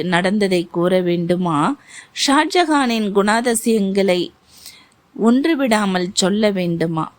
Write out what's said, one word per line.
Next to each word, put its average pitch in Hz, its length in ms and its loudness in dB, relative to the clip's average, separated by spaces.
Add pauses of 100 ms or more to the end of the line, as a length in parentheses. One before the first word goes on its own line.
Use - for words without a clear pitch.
நடந்ததை 180 640 0
கூற 180 360 0
வேண்டுமா? 175 580 0 (580)
ஷாஜஹானின் 285 920 0
குணாதிசயங்களை 202 1080 0 (960)
ஒன்றுவிடாமல் 220 960 0
சொல்ல 208 380 0
வேண்டுமா? 170 560 -2 (120)